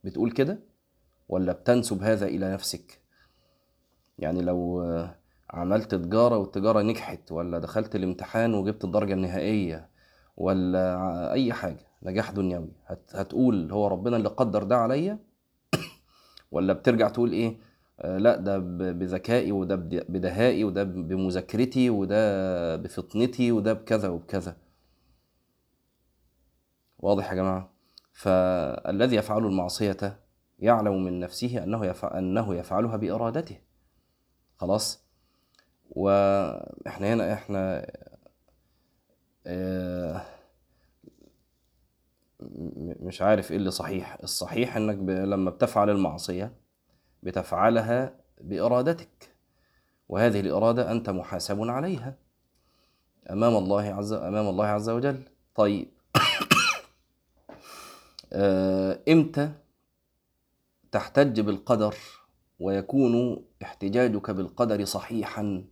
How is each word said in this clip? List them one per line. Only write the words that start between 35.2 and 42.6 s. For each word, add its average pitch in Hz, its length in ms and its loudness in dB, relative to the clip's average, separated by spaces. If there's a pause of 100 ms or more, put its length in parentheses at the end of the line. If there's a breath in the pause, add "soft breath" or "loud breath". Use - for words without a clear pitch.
وإحنا 98 1200 2
هنا، 107 200 0
إحنا، 95 580 -4 (1600)
آه، 90 760 -4 (2250 loud breath)
م-، - 680 -10